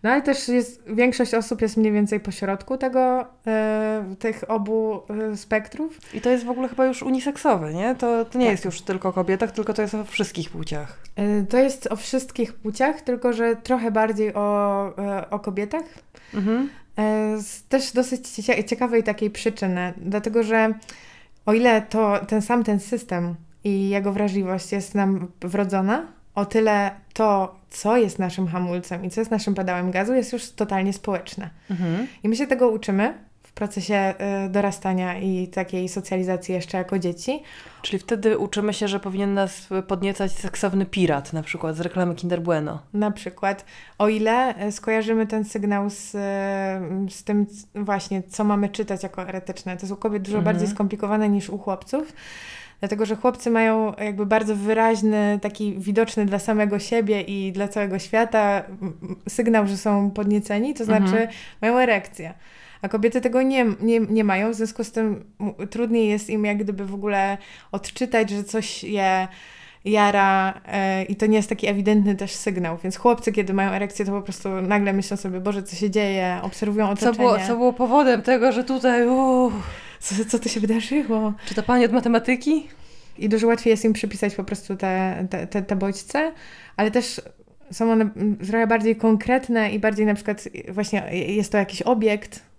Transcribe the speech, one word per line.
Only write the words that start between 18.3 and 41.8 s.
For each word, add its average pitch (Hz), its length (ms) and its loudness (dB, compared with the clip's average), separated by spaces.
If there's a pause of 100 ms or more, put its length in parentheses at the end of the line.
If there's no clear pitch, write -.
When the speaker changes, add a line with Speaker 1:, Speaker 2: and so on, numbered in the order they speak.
Speaker 1:
ciekawej 233 380 2
takiej 214 280 -2
przyczyny, 185 680 -2
dlatego 208 460 -2
że 220 320 4 (720)
o 208 60 4
ile 226 300 6
to 214 360 2 (100)
ten 214 140 2
sam 240 220 2
ten 208 160 2
system 175 540 -4 (300)
i 196 240 2
jego 196 240 0
wrażliwość 190 600 0
jest 196 220 -4
nam 190 340 2 (120)
wrodzona, 196 680 0 (280)
o 202 100 0
tyle 208 460 2 (220)
to, 196 420 2 (160)
co 220 260 0
jest 214 220 2
naszym 185 300 -2
hamulcem 175 560 -4
i 180 60 -4
co 220 100 -4
jest 226 100 -2
naszym 214 240 0
pedałem 185 360 -2
gazu, 196 240 0
jest 247 180 0
już 240 180 -8
totalnie 196 420 -2
społeczne. 190 580 -6 (200)
Speaker 2:
Mhm. 180 360 -2 (160)
Speaker 1:
I 208 60 0
my 226 80 2
się 269 100 0
tego 247 220 4
uczymy 214 460 0 (280)
w - 100 -20
procesie, 196 600 -2 (320)
y, - 20 -4
dorastania 185 680 0
i 185 300 -2
takiej 185 400 -4
socjalizacji 185 640 -2
jeszcze 180 240 -4
jako 185 200 -2
dzieci. 180 440 -4 (400)
Speaker 2:
Czyli 196 160 -4
wtedy 214 400 0
uczymy 208 360 -2
się, 208 140 -2
że 196 120 -2
powinien 196 340 -2
nas 196 340 -2 (200)
podniecać 196 440 -2
seksowny 190 540 0
pirat, 156 460 0
na 156 100 -4
przykład 160 340 -6
z 165 40 -8